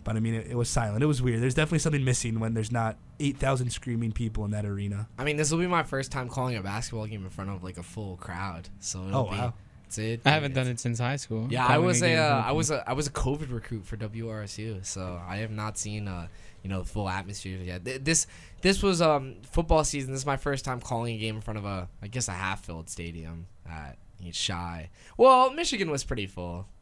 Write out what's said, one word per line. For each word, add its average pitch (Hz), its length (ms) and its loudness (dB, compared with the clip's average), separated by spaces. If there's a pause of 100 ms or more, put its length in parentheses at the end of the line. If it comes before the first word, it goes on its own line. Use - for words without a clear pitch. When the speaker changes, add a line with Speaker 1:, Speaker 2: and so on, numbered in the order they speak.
Speaker 1:
but 110 120 0
I 110 40 2
mean, 113 140 2
it, 113 180 -2
it 120 40 -4
was 120 140 2
silent. 113 340 2
It - 40 6
was 135 140 2
weird. 120 200 2
There's 127 120 2
definitely 156 260 2
something 147 240 2
missing 120 360 2
when 113 140 0
there's 110 180 0
not 113 260 0 (220)
eight 143 180 0
thousand 127 340 2
screaming 117 400 -2
people 110 340 -2
in 104 60 -2
that 104 140 -2
arena. 101 420 -2 (100)
Speaker 2:
I 127 60 -4
mean, 147 140 2
this 151 140 2
will 165 80 2
be 180 80 2
my 175 160 4
first 135 280 -2
time 127 160 -4
calling 127 280 -2
a 101 80 -4
basketball 107 440 -4
game 107 160 -8
in 92 60 -8
front 95 220 -6
of, 92 120 -6
like, 92 140 -8
a 87 60 -10
full 98 340 -8
crowd, 90 500 -8 (120)
so 92 280 -6
it'll 104 200 0
Speaker 1:
Oh, - 40 -4
Speaker 2:
be, - 60 -2
Speaker 1:
wow. 120 160 -2 (320)
Speaker 2:
it's, - 140 -10
it, 113 260 -2
Speaker 3:
I 135 60 6
haven't 147 200 2
Speaker 2:
it's 131 40 -4
Speaker 3:
done 127 120 2
it 120 120 -2
since 117 180 0
high 123 200 0
school. 110 340 -4
Speaker 2:
Yeah, 123 140 2
I - 20 6
Speaker 3:
Calling 156 160 8
a 180 40 6
Speaker 2:
was 175 140 4
a, 180 60 4
Speaker 3:
game 165 60 6
in 160 40 6
front 151 160 6
Speaker 2:
uh, 135 60 6
Speaker 3:
of 104 60 2
Speaker 2:
I 123 80 2
was 151 160 2
Speaker 3:
people. 143 180 0
Speaker 2:
a, - 20 -6
I 127 40 0
was 143 140 0
a 139 40 -4
covid 143 400 0
recruit 110 340 -6
for - 120 -6
W 113 320 -6
R 107 120 -6
S 101 160 -10
U, 107 240 -6
so 92 460 -6
I 92 100 -6
have 110 140 -4
not 107 260 -4
seen, 104 300 -4
uh, 87 200 -6 (360)
you 95 80 -6
know, 95 100 0
the 87 80 -6
full 101 180 -2
atmosphere 95 520 -6
yet. 90 260 -8
Th-, 131 180 -6
this, 160 220 4 (360)
this 190 200 4
was, 180 220 4
um, 139 320 4 (160)
football 160 320 6
season. 139 300 0
This 135 80 -4
is 135 40 -4
my 139 120 2
first 139 280 -2
time 123 160 -4
calling 117 340 -2
a 110 40 -6
game 107 160 -2
in 110 60 -6
front 107 180 -4
of 98 60 -6
a, 95 220 -4 (140)
I 104 60 -10
guess, 120 200 -2
a 101 60 -4
half-filled 90 560 -4
stadium 85 560 -8 (240)
at 76 300 -12 (480)
Chi. 85 420 -6 (280)
Well, 254 340 10
Michigan 262 380 0
was 139 140 -2
pretty 107 240 -2
full 87 400 -8 (140)